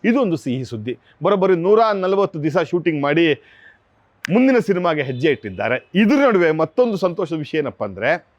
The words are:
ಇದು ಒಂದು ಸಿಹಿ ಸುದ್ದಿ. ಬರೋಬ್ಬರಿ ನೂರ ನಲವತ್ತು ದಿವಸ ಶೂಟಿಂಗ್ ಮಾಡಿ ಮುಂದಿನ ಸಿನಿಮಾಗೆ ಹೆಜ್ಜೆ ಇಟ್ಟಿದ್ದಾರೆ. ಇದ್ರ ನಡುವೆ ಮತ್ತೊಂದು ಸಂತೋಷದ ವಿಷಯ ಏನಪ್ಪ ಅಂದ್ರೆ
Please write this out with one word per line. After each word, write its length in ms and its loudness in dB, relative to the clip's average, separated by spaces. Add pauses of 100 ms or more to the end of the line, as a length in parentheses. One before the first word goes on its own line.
ಇದು 160 2
ಒಂದು 160 0
ಸಿಹಿ 280 -6
ಸುದ್ದಿ. 340 -10 (240)
ಬರೋಬ್ಬರಿ 340 2
ನೂರ 240 4 (140)
ನಲವತ್ತು 480 -2
ದಿವಸ 160 -2
ಶೂಟಿಂಗ್ 440 -2
ಮಾಡಿ 320 2 (960)
ಮುಂದಿನ 260 4
ಸಿನಿಮಾಗೆ 440 -2
ಹೆಜ್ಜೆ 280 -2
ಇಟ್ಟಿದ್ದಾರೆ. 640 -4
ಇದ್ರ 220 4
ನಡುವೆ 340 4
ಮತ್ತೊಂದು 460 0
ಸಂತೋಷದ 400 -4
ವಿಷಯ 220 -6
ಏನಪ್ಪ 260 -6
ಅಂದ್ರೆ 420 -4 (120)